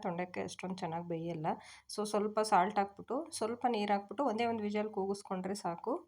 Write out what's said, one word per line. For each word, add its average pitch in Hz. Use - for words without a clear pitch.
ತೊಂಡೆಕಾಯಿ 180
ಅಷ್ಟೊಂದು 185
ಚೆನ್ನಾಗಿ 170
ಬೇಯಲ್ಲ. 165
So 214
ಸ್ವಲ್ಪ 214
ಸಾಲ್ಟ್ 202
ಹಾಕ್ಬಿಟ್ಟು 208
ಸ್ವಲ್ಪ 233
ನೀರು 208
ಹಾಕ್ಬಿಟ್ಟು 202
ಒಂದೇ 226
ಒಂದು 226
ವಿಷಲ್ 208
ಕೂಗಿಸ್ಕೊಂಡ್ರೆ 196
ಸಾಕು 196